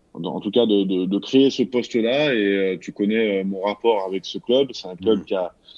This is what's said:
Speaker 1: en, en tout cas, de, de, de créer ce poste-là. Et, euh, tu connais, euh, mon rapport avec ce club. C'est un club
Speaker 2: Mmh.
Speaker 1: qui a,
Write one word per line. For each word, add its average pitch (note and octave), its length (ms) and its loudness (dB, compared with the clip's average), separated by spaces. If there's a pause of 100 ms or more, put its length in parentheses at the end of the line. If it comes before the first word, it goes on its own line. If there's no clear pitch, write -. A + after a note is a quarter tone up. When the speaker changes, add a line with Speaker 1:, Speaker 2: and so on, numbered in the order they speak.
(140)
Speaker 1:
en, E2 100 -10
en F2 160 -4
tout G#2 100 -6
cas, A#2 160 2
de, G2+ 160 2
de, F#2 240 0
de G2 120 0
créer C3+ 320 4
ce C3 120 -2
poste-là. B2 720 0
Et, G2 400 0
euh, - 40 -8
tu - 140 -14
connais, G#2 480 0
euh, F#2+ 40 -4
mon G2 180 -4
rapport G#2 440 0
avec F#2+ 180 -4
ce - 140 -10
club. C3 340 2
C'est - 160 -12
un F2+ 80 -12
club G#2 240 2
Speaker 2:
Mmh. D#2 40 -12
Speaker 1:
qui G#2 100 -6
a, F2+ 200 -4 (240)